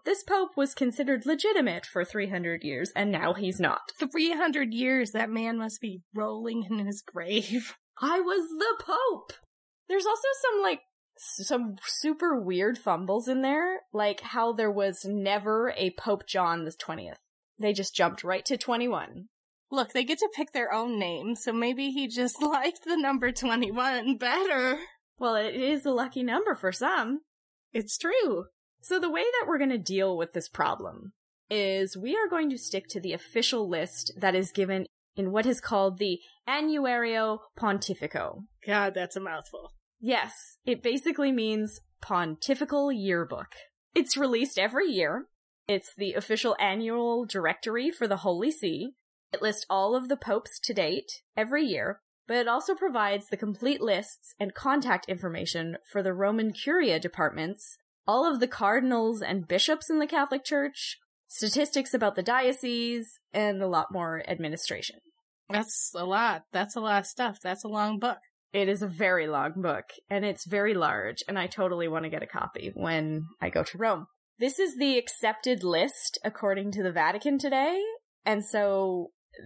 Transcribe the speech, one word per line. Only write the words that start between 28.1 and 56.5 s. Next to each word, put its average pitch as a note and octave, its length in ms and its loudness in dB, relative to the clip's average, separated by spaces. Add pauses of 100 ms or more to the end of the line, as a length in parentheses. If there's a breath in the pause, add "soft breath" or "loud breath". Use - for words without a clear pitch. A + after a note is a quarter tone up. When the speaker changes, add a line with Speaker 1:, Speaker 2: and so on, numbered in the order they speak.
Speaker 1:
So F#4 180 0
the F4 120 0
way D#4+ 120 0
that A#4+ 240 2
we're E4 120 2
gonna C4 200 2
deal F#3+ 380 0
with E3 160 -2
this E3+ 160 -6
problem - 640 -2 (360)
is G3 480 0
we A#3+ 200 -2
are A4 120 2
going D#4+ 220 0
to B3+ 80 -2
stick - 300 -6
to G3 120 -6
the F3 120 -4
official A3+ 560 -2
list E3+ 500 -2
that F#3 160 4
is F#3 160 2
given F#3+ 360 0 (300)
in F#3+ 140 0
what A3 160 2
is B3 140 2
called G3 380 2
the F#3+ 200 0 (300 loud breath)
Annuario B3 920 2 (180)
Pontifico. G3 840 -2 (240)
Speaker 2:
God, G3+ 280 2
that's F3+ 220 -6
a G3 40 -6
mouthful. E3+ 520 -10 (280)
Speaker 1:
Yes, A3+ 340 0 (320)
it B3 160 0
basically C#4 500 2
means G#3+ 480 0 (220)
pontifical C4 880 0
yearbook. G3 640 -2 (400)
It's C4+ 220 2
released C4 420 2
every A#3+ 300 2
year. F#3+ 380 0 (420)
It's G3 280 0
the G3 180 -2
official G#3+ 440 0
annual A#3 680 0
directory G#3+ 640 -2
for A#3+ 180 0
the G3 100 0
Holy F#3 320 2
See. F3+ 400 -2 (420)
It - 80 -2
lists G#3 300 0
all G3 240 2
of B3+ 140 0
the C4+ 80 2
popes - 480 -2
to A3+ 100 -2
date F3+ 480 -2 (140)
every B3+ 280 2
year, F#3 360 -2 (260)
but A#3 100 0
it A#3 120 2
also C#4+ 260 2
provides G#3 540 0
the G3+ 80 -4
complete A3+ 440 0
lists - 600 0
and G3 140 -2
contact B3+ 540 2
information E3+ 680 -4 (140)
for G3+ 120 0
the F#3 120 0
Roman G#3 380 2